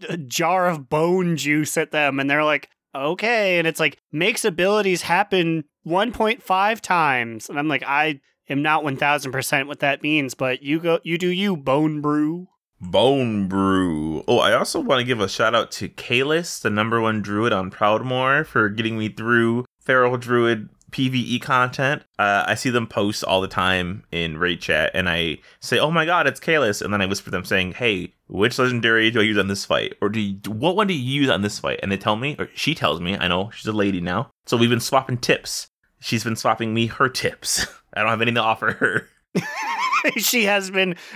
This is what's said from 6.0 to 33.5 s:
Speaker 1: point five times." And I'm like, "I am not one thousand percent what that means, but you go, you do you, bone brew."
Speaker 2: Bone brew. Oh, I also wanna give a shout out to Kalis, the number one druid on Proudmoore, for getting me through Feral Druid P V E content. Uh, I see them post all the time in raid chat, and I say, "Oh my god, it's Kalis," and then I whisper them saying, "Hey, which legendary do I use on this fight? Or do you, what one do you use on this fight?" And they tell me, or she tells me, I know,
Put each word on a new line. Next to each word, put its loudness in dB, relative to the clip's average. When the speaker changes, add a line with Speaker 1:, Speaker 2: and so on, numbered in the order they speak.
Speaker 1:
point -2
five 0
times." 0
And -4
I'm 0
like, 0
"I 0
am 0
not 2
one -2
thousand 0
percent -2
what -10
that 0
means, 0
but -4
you 0
go, 2
you -2
do 0
you, 2
bone 0
brew." -2
Speaker 2:
Bone 4
brew. 2
Oh, 4
I 4
also 0
wanna 2
give 0
a 0
shout 0
out 2
to -8
Kalis, -2
the 0
number 0
one 0
druid 0
on -2
Proudmoore, 0
for 2
getting -2
me -2
through 2
Feral 2
Druid 0
P -2
V -2
E -2
content. 0
Uh, 2
I 0
see -2
them 0
post -2
all 2
the -2
time -2
in -4
raid -2
chat, 0
and 0
I -2
say, 0
"Oh 2
my 2
god, 2
it's -2
Kalis," 0
and -4
then 0
I 0
whisper -4
them -4
saying, -2
"Hey, -2
which 0
legendary 2
do 2
I 6
use 2
on 2
this -4
fight? -2
Or 0
do -2
you, -4
what 0
one 0
do 0
you -2
use 4
on 2
this -2
fight?" -4
And -2
they 0
tell 0
me, -6
or -6
she -2
tells -2
me, -4
I -2
know, -2